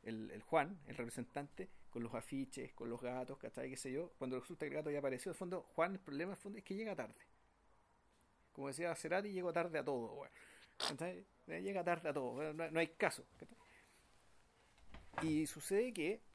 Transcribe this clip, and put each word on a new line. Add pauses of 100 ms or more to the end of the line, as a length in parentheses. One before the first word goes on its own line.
El,
el
Juan,
el
representante, (220)
con
los
afiches,
con
los
gatos,
¿cachai?
Qué
sé
yo.
Cuando
resulta
que
el
gato
ya
apareció,
de
fondo, (120)
Juan,
el
problema,
de
fondo,
es
que
llega
tarde. (1400)
Como
decía
Cerati,
llegó
tarde
a
todo,
weón. (460)
¿Cachai? (220)
Eh,
llega
tarde
a
todo,
weón,
no,
no
hay
caso, (140)
¿cachai? (1700)
Y
sucede
que (140)